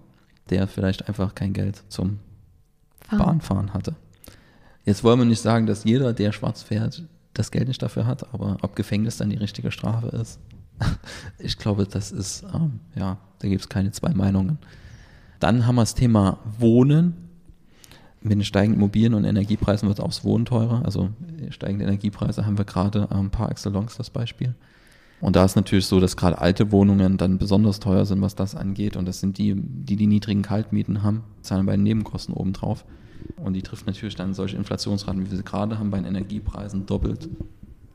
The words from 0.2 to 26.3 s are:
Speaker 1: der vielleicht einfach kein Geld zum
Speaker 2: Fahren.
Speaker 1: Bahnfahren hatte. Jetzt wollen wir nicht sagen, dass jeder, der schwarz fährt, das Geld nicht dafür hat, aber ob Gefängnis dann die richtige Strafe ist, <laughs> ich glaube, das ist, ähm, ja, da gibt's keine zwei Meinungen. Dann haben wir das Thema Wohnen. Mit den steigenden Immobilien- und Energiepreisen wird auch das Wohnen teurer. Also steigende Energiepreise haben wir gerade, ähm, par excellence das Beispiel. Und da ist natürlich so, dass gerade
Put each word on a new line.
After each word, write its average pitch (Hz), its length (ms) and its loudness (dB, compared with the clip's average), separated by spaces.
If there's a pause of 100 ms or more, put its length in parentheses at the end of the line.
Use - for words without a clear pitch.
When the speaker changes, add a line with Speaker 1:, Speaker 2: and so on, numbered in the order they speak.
Speaker 1:
der 95 180 2
vielleicht 95 400 -2
einfach 98 280 -4
kein 95 180 -4
Geld 98 360 -6
zum 101 300 -4 (880)
Speaker 2:
Fahren. 208 120 0
Speaker 1:
Bahnfahren 139 540 0
hatte. 98 220 -6 (880)
Jetzt 101 200 2
wollen 120 160 6
wir 123 60 6
nicht 117 160 4
sagen, 113 240 2
dass 104 180 -2
jeder, 120 300 2
der 104 200 0
schwarz - 280 -6
fährt, 113 420 -4 (300)
das - 180 -4
Geld - 160 0
nicht 127 140 -4
dafür 117 240 -2
hat, 127 280 -4
aber 101 280 -4
ob - 140 -4
Gefängnis 107 420 -2
dann - 120 -2
die 104 80 -2
richtige 113 340 -4
Strafe 113 360 -4
ist, - 320 -8 (400)
<laughs> - 100 0 (500)
ich - 180 -8
glaube, 101 280 0
das 98 260 -6
ist, - 320 -8 (100)
ähm, 147 280 -2 (140)
ja, 95 220 -4 (220)
da - 80 -6
gibt's 95 220 -2
keine 98 220 0
zwei - 220 -2
Meinungen. 95 460 2 (800)
Dann 113 260 2
haben 123 100 4
wir 120 80 4
das - 120 0
Thema 107 440 4 (200)
Wohnen. 139 540 6 (1080)
Mit 107 100 0
den 101 120 2
steigenden 104 380 2
Immobilien- 107 320 4
und 104 100 2
Energiepreisen 104 640 2
wird 98 140 0
auch 85 60 -4
das - 160 -6
Wohnen 107 220 2
teurer. 117 380 0
Also 98 260 0 (420)
steigende - 340 -4
Energiepreise 104 600 -2
haben 104 120 0
wir 101 80 0
gerade, 104 480 0
ähm, 98 160 0
par 107 220 -2
excellence 101 440 -4
das - 140 -10
Beispiel. 123 460 -6 (640)
Und 95 160 2
da 95 100 8
ist 98 100 2
natürlich 98 300 4
so, 95 140 4
dass 92 180 4
gerade 90 220 2